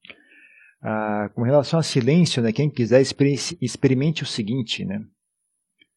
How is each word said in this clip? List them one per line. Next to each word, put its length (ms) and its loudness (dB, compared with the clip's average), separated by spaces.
Ah, 520 -4
com 100 -4
relação 360 2
a 40 0
silêncio, 600 2
né, 80 0
quem 180 -2
quiser 320 4
experi-, 600 -2
experimente 640 0
o 40 -8
seguinte, 560 -6
né? 220 -8